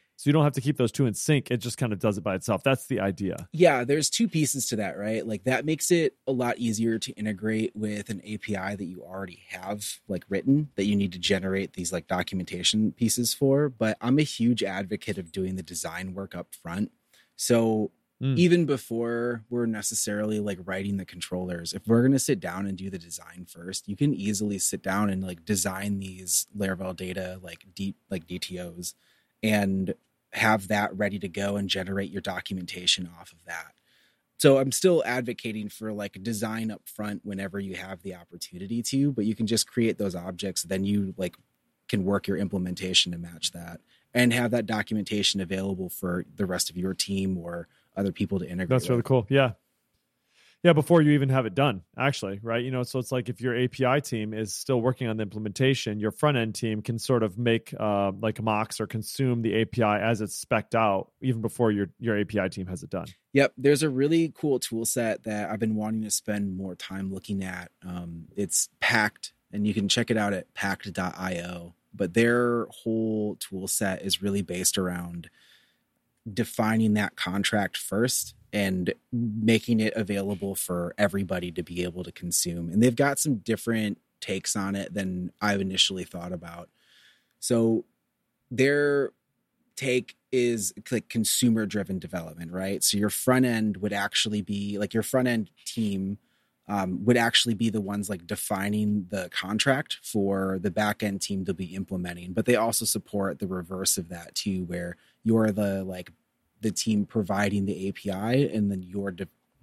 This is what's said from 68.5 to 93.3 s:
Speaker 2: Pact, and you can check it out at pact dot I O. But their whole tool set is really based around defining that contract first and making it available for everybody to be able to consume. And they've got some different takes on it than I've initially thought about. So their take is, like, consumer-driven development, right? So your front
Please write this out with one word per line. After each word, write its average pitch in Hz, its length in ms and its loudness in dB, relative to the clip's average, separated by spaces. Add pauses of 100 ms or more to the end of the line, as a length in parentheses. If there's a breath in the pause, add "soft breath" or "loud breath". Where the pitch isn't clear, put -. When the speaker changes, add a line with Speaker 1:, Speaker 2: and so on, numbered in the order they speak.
Speaker 2:
Pact, - 540 0 (180)
and 104 160 -2
you 104 80 2
can 101 140 0
check 120 240 2
it 110 40 2
out 104 160 0
at 92 220 -6
pact 98 380 -4
dot 90 260 -4
I 92 220 -4
O. 87 340 -10 (180)
But 95 220 -2
their 120 520 4
whole 110 680 -2
tool 95 320 -8
set 95 360 -2
is 95 200 0
really 101 200 0
based 90 360 -2
around 87 500 -4 (1040 soft breath)
defining 110 640 2
that 104 220 0
contract 98 600 0
first - 600 -2 (180)
and 92 400 0 (160)
making 113 720 2
it 107 160 2
available 98 580 -2
for 87 440 -4
everybody 92 520 0
to 85 120 -6
be 87 200 -4
able 90 220 -6
to 87 80 -14
consume. 85 580 -2
And 104 120 6
they've 123 120 8
got 139 240 2
some 143 180 2
different 107 600 -2 (220)
takes - 340 -4
on 98 220 -2
it 98 160 -6
than 92 480 -4
I've 101 220 2
initially 95 420 0
thought 87 280 -10
about. 85 360 -12 (720 soft breath)
So 113 460 4 (640)
their 143 600 2 (640)
take 127 420 0 (140)
is, 120 440 2 (160)
like, 113 180 -2
consumer-driven 107 880 2
development, 82 540 -8
right? 95 320 -2
So - 140 2
your 101 120 2
front 127 360 4